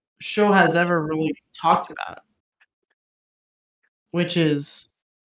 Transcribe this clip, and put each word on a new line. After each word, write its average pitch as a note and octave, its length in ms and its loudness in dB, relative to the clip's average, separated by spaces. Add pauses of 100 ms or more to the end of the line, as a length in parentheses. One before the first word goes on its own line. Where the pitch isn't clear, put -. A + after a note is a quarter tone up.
(200)
show G#3 320 0
has E3+ 240 4
ever F3 300 0
really D#3 300 -2 (240)
talked - 320 0
about - 260 -12
it, - 60 -20 (1900)
which E3+ 260 -2
is D3 500 -2 (380)